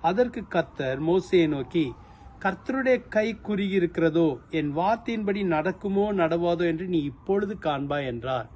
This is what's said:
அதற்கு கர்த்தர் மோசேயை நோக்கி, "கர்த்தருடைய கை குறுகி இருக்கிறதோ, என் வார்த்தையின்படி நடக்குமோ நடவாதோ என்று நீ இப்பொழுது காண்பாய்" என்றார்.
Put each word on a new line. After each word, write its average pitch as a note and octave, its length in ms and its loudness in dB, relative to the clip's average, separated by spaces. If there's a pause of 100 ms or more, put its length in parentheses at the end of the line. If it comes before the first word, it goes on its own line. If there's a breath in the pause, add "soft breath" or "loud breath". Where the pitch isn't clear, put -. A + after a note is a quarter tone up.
அதற்கு G#3+ 460 0
கர்த்தர் C#3 560 -2
மோசேயை E3+ 440 4
நோக்கி, C#3 460 -2 (460 loud breath)
"கர்த்தருடைய B3+ 680 0
கை G#3+ 280 0
குறுகி G3+ 340 -2
இருக்கிறதோ, E3 680 2 (100)
என் D3+ 280 -2
வார்த்தையின்படி G#3 640 0
நடக்குமோ F#3+ 720 0
நடவாதோ E3+ 460 2
என்று E3+ 280 0
நீ E3+ 160 0
இப்பொழுது G3 580 -2
காண்பாய்" C#3+ 440 -2
என்றார். A#2+ 500 -4